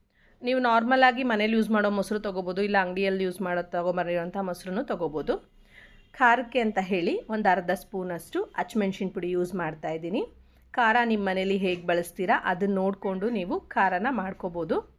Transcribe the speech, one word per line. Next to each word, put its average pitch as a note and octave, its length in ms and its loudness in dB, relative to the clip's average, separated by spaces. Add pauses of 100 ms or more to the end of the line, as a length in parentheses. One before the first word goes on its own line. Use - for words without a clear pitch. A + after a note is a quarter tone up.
(440)
ನೀವು B3+ 160 2
ನಾರ್ಮಲ್ B3 440 4
ಆಗಿ B3+ 200 4
ಮನೇಲಿ A3 300 2
ಯೂಸ್ A3 160 2
ಮಾಡೋ G#3 200 4
ಮೊಸರು G#3 300 -2
ತೊಗೋಬೋದು, F#3 420 -4
ಇಲ್ಲ G#3 160 2
ಅಂಗಡಿಯಲ್ಲಿ F#3+ 460 0
ಯೂಸ್ F3+ 180 -4
ಮಾಡೋ, F3+ 200 -2
ತೊಗೊಂಬರಿರೋಂಥ F3 800 -2
ಮೊಸರನ್ನು F#3 420 -6
ತೊಗೋಬೋದು. F3 540 -4 (720)
ಖಾರಕ್ಕೆ A#3+ 480 2
ಅಂತ A3 220 0
ಹೇಳಿ F#3+ 380 0 (100)
ಒಂದು G#3+ 200 2
ಅರ್ಧ F3+ 220 2
ಸ್ಪೂನಷ್ಟು F#3 720 -4
ಹಸಿಮೆಣ್ಸಿನ F#3+ 720 -2
ಪುಡಿ F3 160 -4
ಯೂಸ್ F3+ 260 0
ಮಾಡ್ತಾ D#3+ 340 -4
ಇದ್ದೀನಿ. E3+ 360 -4 (460)
ಖಾರ A3+ 240 4 (100)
ನಿಮ್ಮ G#3 220 0
ಮನೇಲಿ F#3+ 300 0
ಹೇಗೆ F3+ 300 0
ಬಳಸ್ತೀರಾ F3+ 560 0
ಅದನ್ನ F#3+ 320 0
ನೋಡಿಕೊಂಡು F#3+ 540 -2
ನೀವು A3+ 320 -4
ಖಾರನ F#3+ 480 0
ಮಾಡ್ಕೋಬೋದು. F#3+ 720 -4 (200)